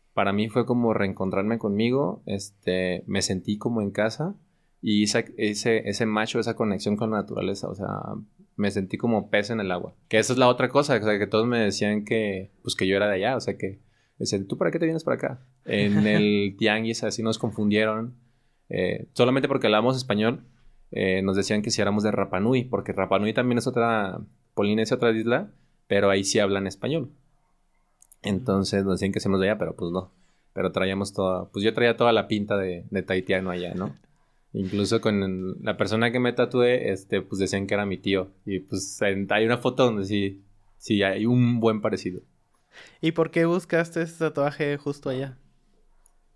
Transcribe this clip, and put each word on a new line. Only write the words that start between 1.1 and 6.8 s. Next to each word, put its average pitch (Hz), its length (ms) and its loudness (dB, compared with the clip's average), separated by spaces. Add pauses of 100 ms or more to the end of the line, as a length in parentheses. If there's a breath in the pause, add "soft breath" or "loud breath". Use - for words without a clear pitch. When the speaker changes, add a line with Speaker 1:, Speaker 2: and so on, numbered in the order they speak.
Speaker 1:
conmigo, 113 680 0
este, 92 840 -4
me 98 140 -2
sentí 104 380 -2
como 117 240 -2
en 101 80 -2
casa 113 440 -2 (460)
y 107 240 2
esa, 113 200 2 (120)
ese, 107 520 0
ese 101 180 -2
match 107 300 0
o 120 40 2
esa 113 160 -2
conexión 104 400 0